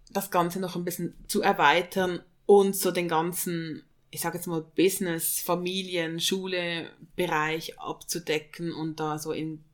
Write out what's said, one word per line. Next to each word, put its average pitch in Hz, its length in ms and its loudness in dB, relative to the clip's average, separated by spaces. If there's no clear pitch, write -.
das 196 200 -4
Ganze 175 280 0
noch 180 160 -6
ein 175 100 -4
bisschen 170 280 -4
zu 214 140 0
erweitern 180 800 2
und 196 300 8
so 185 160 2
den 175 160 0
ganzen, 165 760 -2
ich - 120 -8
sag 170 120 -2
jetzt 170 140 -6
mal, 165 140 -2
Business, 175 640 2
Familien, 180 800 -2
Schule, 175 680 -2
Bereich 160 640 -2
abzudecken - 920 -6
und 156 260 -6
da 156 200 -2
so 160 120 -6
in 156 320 -6